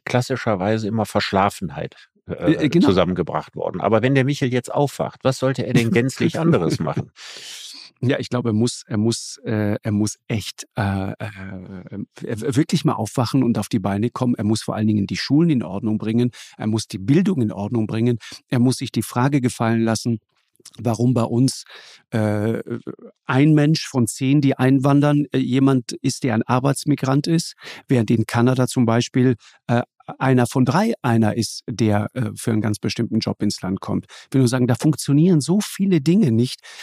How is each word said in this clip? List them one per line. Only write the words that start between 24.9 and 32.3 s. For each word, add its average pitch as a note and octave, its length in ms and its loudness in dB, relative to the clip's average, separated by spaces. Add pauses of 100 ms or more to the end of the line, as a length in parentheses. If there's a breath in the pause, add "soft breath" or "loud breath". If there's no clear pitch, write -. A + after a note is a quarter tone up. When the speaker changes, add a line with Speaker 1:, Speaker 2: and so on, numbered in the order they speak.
Speaker 2:
äh, C3 60 0
jemand C3 540 2 (100)
ist, - 220 -4
der A#2+ 120 0
ein A2+ 80 0
Arbeitsmigrant C3+ 840 0
ist, E3+ 280 -2 (320 loud breath)
während A#2+ 240 2
in A2 140 4
Kanada B2+ 420 2
zum B2 180 0
Beispiel, B2 500 2 (320 soft breath)
äh, A#2+ 140 2 (380)
einer B2+ 280 2
von C3 180 0
drei G#3+ 360 0
einer A2+ 360 2
ist, - 300 -6
der, G#2 460 0
äh, A2+ 220 -6